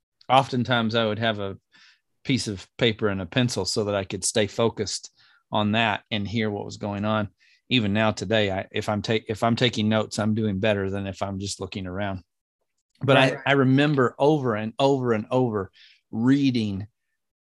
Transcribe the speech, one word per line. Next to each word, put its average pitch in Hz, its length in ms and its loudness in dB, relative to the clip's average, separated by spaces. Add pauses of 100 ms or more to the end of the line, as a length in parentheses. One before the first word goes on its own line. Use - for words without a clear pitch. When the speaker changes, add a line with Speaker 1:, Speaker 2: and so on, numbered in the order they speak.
(300)
Speaker 1:
oftentimes 123 640 2
I 113 100 2
would 104 140 -2
have 113 200 -2
a 98 180 -6 (680)
piece 131 240 0
of 98 180 -8 (120)
paper 110 320 2
and 95 120 -2
a 92 40 -6
pencil 110 400 0
so 113 180 -2
that 101 120 -2
I 95 100 -2
could 92 180 -8
stay 107 240 0
focused - 640 -4 (400)
on 104 220 0
that 110 360 0
and 104 180 -4
hear 107 220 -2
what 104 160 -6
was 107 120 -14
going 101 280 -6
on. 107 220 0 (440)
Even 107 220 2
now 110 160 4
today, 104 420 0
I, 95 200 -4
if 107 180 -4
I'm 104 140 -2
ta-, 113 240 0
if 107 160 -4
I'm 117 120 2
taking 110 340 0
notes, 110 280 0
I'm 107 160 0
doing 107 260 -2
better 101 300 0
than 98 160 -6
if 95 160 -8
I'm 98 180 -6
just 98 220 -8
looking 95 240 -8
around. 92 380 -6 (760)
But 131 180 2
Speaker 2:
Right. 135 280 4
Speaker 1:
I, 139 60 2
I - 20 4
remember 139 640 4
over 139 380 2
and 110 240 -6
over 135 340 2
and 107 160 -2
over 117 400 0 (400)
reading, 113 800 2 (640)